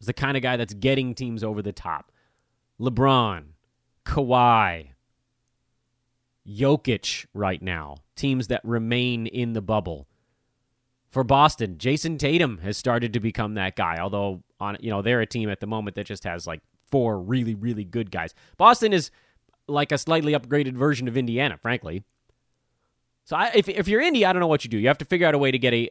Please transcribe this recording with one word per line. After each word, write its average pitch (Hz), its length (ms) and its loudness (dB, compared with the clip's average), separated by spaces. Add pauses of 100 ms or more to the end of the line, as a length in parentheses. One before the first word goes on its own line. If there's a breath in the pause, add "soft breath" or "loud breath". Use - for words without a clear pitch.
is 101 60 -8
the 120 60 -4
kind 139 220 -2
of 127 80 -2
guy 127 140 0
that's 113 160 -4
getting 127 420 0
teams 117 260 -6
over 107 200 -4
the 101 100 -6
top. 80 400 -10 (720)
LeBron, 120 600 2 (640)
Kawhi, 117 840 4 (1600)
Jokic 120 880 0
right 95 280 -2
now, 80 340 -6 (220)
teams 131 300 0
that 120 180 -4
remain 117 600 0
in 117 280 -4
the 110 80 -2
bubble. 90 460 -2 (1040)
For 131 120 0
Boston, 123 540 4
Jason 151 400 -2
Tatum 139 400 0
has 95 180 -6
started 120 380 -2
to 117 80 0
become 107 320 -4
that 95 240 -4
guy, 82 220 -2
although 98 440 -4 (160)
on, 101 220 -6
you 113 80 -6
know, 101 120 -2
they're 117 200 2
a 110 40 0
team 110 240 -4
at 98 120 -6
the 104 60 -8
moment 107 280 -6
that 104 100 -8
just - 200 -12
has, 87 200 -8
like, 80 140 -10 (320)
four 117 280 0
really, 113 360 -2
really 107 280 -4
good 98 280 -6
guys. 82 240 -6 (220 soft breath)
Boston 220 360 4
is 165 160 0 (580)
like 143 240 -2
a 147 60 0
slightly 156 360 0
upgraded 135 400 0
version 127 340 0
of 120 100 -2
Indiana, 120 400 0
frankly. 104 460 -4 (1200)
So - 120 -6
I, 208 200 2
if, 208 120 4
if 185 200 -2
you're 214 140 2
Indy, 294 220 4
I 185 80 6
don't 180 80 2
know 175 80 2
what 151 160 2
you 120 60 -12
do. 110 80 -2
You 104 100 2
have 147 120 4
to 143 60 -10
figure 175 200 2
out 156 80 4
a 147 60 2
way 139 100 2
to 131 80 6
get 123 160 2
a, 117 180 2